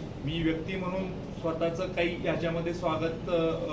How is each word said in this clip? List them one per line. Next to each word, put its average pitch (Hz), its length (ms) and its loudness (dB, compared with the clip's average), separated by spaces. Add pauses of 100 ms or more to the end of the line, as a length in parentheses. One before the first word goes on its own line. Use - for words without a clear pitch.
(260)
मी 160 160 0
व्यक्ती 160 340 2
म्हणून 185 360 -2
स्वतःचं 165 760 -2
काही 175 280 0
ह्याच्यामध्ये 165 580 0
स्वागत, 165 560 0
अ, 165 440 2